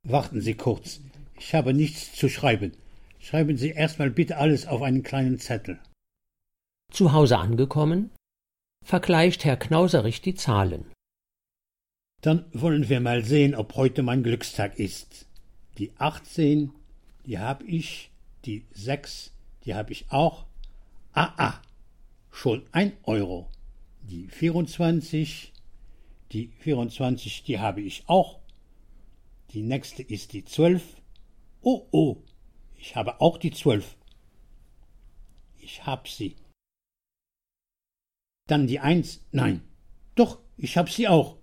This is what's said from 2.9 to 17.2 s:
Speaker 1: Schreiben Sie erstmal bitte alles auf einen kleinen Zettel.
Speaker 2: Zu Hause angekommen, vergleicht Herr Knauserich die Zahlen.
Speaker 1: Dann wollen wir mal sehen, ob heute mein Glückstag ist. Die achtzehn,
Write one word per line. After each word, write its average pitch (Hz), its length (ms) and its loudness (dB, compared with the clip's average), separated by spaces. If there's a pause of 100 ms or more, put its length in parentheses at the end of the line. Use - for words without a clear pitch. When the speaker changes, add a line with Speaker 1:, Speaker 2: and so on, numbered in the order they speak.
Speaker 1:
Schreiben 151 380 0
Sie 143 140 -2
erstmal 151 400 0
bitte 156 260 0
alles 143 300 2
auf 143 160 -4
einen 131 180 0
kleinen 131 380 -2
Zettel. 101 400 -8 (1120)
Speaker 2:
Zu 160 220 4
Hause 123 260 6
angekommen, 151 720 2 (760)
vergleicht 175 580 2
Herr 135 140 4
Knauserich 156 640 2
die 117 140 -4
Zahlen. 92 500 0 (1400)
Speaker 1:
Dann 165 320 2
wollen 147 360 0
wir 127 100 2
mal 120 240 0
sehen, 139 320 4
ob 107 200 -6
heute 131 280 2
mein 123 180 2
Glückstag 117 560 -2
ist. - 480 -8 (540)
Die - 180 -6
achtzehn, 147 760 0 (520)